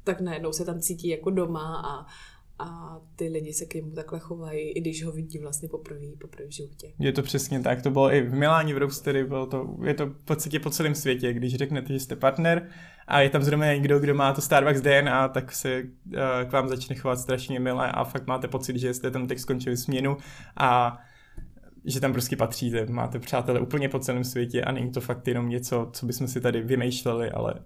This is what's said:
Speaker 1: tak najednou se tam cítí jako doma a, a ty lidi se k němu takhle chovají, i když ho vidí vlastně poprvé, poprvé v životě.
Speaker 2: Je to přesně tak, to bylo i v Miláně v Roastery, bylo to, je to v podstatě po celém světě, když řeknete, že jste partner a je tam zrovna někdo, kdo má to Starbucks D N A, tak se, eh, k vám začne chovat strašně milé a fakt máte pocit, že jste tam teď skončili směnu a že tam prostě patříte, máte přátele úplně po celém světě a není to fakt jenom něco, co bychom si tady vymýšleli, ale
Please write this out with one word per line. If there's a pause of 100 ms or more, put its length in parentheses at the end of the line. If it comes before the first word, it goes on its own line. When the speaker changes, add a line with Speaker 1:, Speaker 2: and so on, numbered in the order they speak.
Speaker 1:
tak
najednou
se
tam
cítí
jako
doma
a, (580)
a (160)
ty
lidi
se
k
němu
takhle
chovají,
i
když
ho
vidí
vlastně
poprvé, (160)
poprvé
v
životě.
Speaker 2:
Je
to
přesně
tak,
to
bylo
i
v
Miláně
v
Roastery,
bylo
to,
je
to
v
podstatě
po
celém
světě,
když
řeknete,
že
jste
partner (380)
a
je
tam
zrovna
někdo,
kdo
má
to
Starbucks
D
N
A,
tak
se, (300)
eh,
k
vám
začne
chovat
strašně
milé
a
fakt
máte
pocit,
že
jste
tam
teď
skončili
směnu (400)
a (840)
že
tam
prostě
patříte,
máte
přátele
úplně
po
celém
světě
a
není
to
fakt
jenom
něco,
co
bychom
si
tady
vymýšleli,
ale (120)